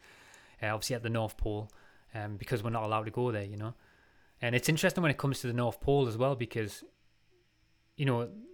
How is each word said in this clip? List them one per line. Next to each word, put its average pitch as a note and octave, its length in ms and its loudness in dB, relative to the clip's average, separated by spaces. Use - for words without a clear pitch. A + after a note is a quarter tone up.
uh, A2+ 60 -2
obviously A2 300 -2
at A2+ 60 -6
the A#2 60 -2
North A2 280 0
Pole, G#2+ 340 -2
um, G#2 220 -6
because G#2 260 -2
we're A#2 80 -2
not A2+ 140 0
allowed G#2+ 220 0
to A2 60 -6
go B2 200 0
there, G#2 140 -2
you G2+ 120 -8
know. A2 160 -6
And C#3+ 120 2
it's B2 140 4
interesting E3+ 340 4
when D3+ 100 6
it - 60 0
comes C3+ 220 0
to B2+ 80 -4
the A#2 60 -2
North A#2 260 0
Pole C#3 280 4
as A2 100 -2
well, C3+ 180 4
because, A2+ 480 -4
you D3 100 -2
know, A#2+ 240 2